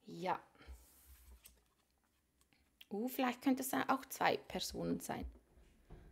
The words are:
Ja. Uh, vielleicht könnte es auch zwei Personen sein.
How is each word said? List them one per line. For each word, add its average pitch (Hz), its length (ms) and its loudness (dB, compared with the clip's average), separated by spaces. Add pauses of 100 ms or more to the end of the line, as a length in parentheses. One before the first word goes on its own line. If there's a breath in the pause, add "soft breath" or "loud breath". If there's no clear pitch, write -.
Ja. 170 340 -2 (2500 loud breath)
Uh, 208 160 -2
vielleicht 254 340 0
könnte 262 220 4
es 262 100 -2
auch - 320 2
zwei - 320 4
Personen - 600 -2
sein. - 260 -4 (880 soft breath)